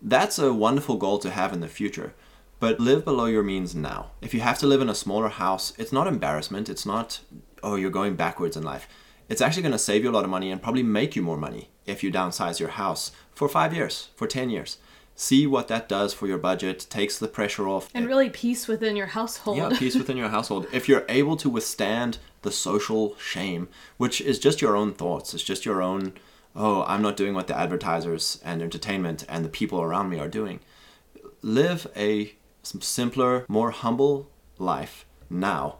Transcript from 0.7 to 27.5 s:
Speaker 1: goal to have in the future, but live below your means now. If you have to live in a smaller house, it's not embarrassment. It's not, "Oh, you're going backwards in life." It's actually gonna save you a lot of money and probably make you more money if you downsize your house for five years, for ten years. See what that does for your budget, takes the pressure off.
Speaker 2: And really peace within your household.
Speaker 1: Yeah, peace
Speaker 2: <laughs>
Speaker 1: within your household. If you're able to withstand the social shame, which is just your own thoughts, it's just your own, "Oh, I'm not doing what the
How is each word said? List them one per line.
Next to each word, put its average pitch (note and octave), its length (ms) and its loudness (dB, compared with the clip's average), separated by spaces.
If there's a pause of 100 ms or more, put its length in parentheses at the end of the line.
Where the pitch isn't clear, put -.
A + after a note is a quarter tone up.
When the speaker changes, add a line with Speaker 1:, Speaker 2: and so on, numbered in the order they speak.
Speaker 1:
goal G2 240 2
to F#2 100 -4
have F#2+ 240 -2
in F2 60 -4
the E2 80 -6 (120)
future, - 340 -6 (460)
but A2+ 200 2
live C3+ 260 4
below B2 200 2
your G#2+ 180 2
means F#2 300 -4
now. C2+ 360 -6 (100)
If A2+ 140 -8
you A2+ 60 2
have B2 180 0
to D3 80 2
live C3+ 160 6
in A#2 80 0
a G2+ 40 0
smaller G#2 340 0
house, F#2+ 500 -2
it's A2 140 -6
not D3 160 2
embarrassment. G2+ 600 -2
It's - 180 -8
not, A2 340 -4 (420)
"Oh, G2+ 140 -2
you're F#2+ 140 0
going F#2+ 260 0
backwards E2 400 0
in D#2+ 60 -6
life." C#2 260 -8 (400)
It's A2 120 -2
actually E3+ 240 4
gonna B2+ 140 2
save G#2+ 260 4
you B2 60 2
a A2+ 60 2
lot G2 80 2
of F#2 60 -2
money F#2 200 -2
and F#2+ 120 -6
probably B2 220 0
make A2+ 320 2
you G2+ 60 0
more E2 140 -2
money B1+ 320 -8 (160)
if - 180 -6
you G2 100 0
downsize F2+ 480 -2
your E2 100 -4
house F#2+ 420 -4 (220)
for C#3+ 140 0
five D#3 260 2
years, B2+ 420 -4
for A2+ 100 -4
ten B2+ 240 -2
years. F2+ 280 -6 (400)
See C#3 280 6
what C3 220 2
that A2+ 200 -2
does G2+ 240 2
for - 140 -6
your F#2+ 100 0
budget, F#2 540 0
takes G#2 280 -2
the A2 80 -4
pressure G#2 400 -2
off. F#2+ 280 -2
Speaker 2:
And A#3+ 120 -2
really C4 220 4
peace - 400 -4
within A3 280 0
your G3 100 -4 (120)
household. A3 380 -2
Speaker 1:
Yeah, D#3 140 0
peace B3 240 2
Speaker 2:
<laughs> B3+ 80 4
Speaker 1:
within - 160 -2
your A2+ 100 -2
household. G#2 440 -2
If B2+ 180 -2
you're - 180 6
able C#3+ 300 4
to C#3+ 100 0
withstand A2+ 720 0 (240)
the G2+ 100 -2
social G#2 680 0
shame, F2+ 500 -4 (280)
which B2 240 0
is C3+ 180 0
just D3 220 4
your A2 160 4
own G#2 160 2
thoughts, E2+ 400 -4
it's E2+ 100 -6
just - 220 -4
your G2 160 0
own, F#2+ 320 -2 (420)
"Oh, G2+ 320 2
I'm G2+ 140 0
not G2+ 160 2
doing G2+ 180 0
what F#2 120 -2
the - 120 -4